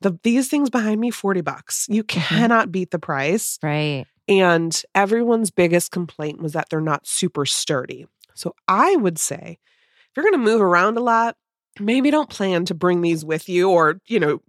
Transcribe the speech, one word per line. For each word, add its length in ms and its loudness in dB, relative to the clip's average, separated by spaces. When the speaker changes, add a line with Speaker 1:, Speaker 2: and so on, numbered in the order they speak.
Speaker 1:
The, 220 -2
these 260 2
things 200 0
behind 300 0
me, 120 -2
forty 300 -2
bucks. 480 -8
You 140 0
Speaker 2:
Mm-hmm. 160 -6
Speaker 1:
cannot 520 2
beat 200 -4
the 80 -2
price. 640 -2
Speaker 2:
Right. 420 -2
Speaker 1:
And 520 4
everyone's 580 2
biggest 400 2
complaint 500 -8
was 120 -6
that 160 -4
they're 120 -4
not 260 -4
super 380 -4
sturdy. 640 -6
So 200 -10
I 300 4
would 200 0
say, 400 -8
if 60 -
you're 100 -2
gonna 180 4
move 180 4
around 360 4
a 40 -4
lot, 360 0
maybe 320 2
don't 180 0
plan 360 -2
to 100 -4
bring 260 0
these 220 0
with 240 -6
you 220 2
or, 380 4
you 120 0
know, 300 0